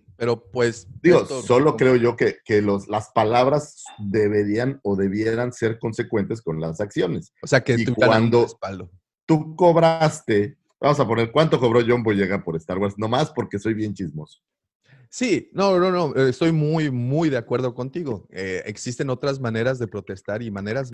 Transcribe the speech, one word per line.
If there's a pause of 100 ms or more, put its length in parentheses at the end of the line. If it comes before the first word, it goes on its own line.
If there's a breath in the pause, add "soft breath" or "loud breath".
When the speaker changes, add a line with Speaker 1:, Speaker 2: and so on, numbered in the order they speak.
(160)
Speaker 1:
pero
pues (160)
Speaker 2:
Digo,
Speaker 1:
esto
Speaker 2:
solo
Speaker 1:
como
Speaker 2:
creo
yo
que,
que
los,
las
palabras (160)
deberían
o
debieran
ser
consecuentes
con
las
acciones. (100)
Speaker 1:
O
sea,
que
Speaker 2:
Y
Speaker 1:
tuvieran (300)
un
Speaker 2:
cuando
Speaker 1:
respaldo. (360)
Speaker 2:
tú
cobraste, (200)
vamos
a
poner,
¿cuánto
cobró
John
Boyega
por
Star
Wars?
Nomás
porque
soy
bien
chismoso. (760 soft breath)
Speaker 1:
Sí,
no,
no,
no,
eh,
estoy
muy,
muy
de
acuerdo
contigo.
Eh,
existen
otras
maneras
de
protestar
y
maneras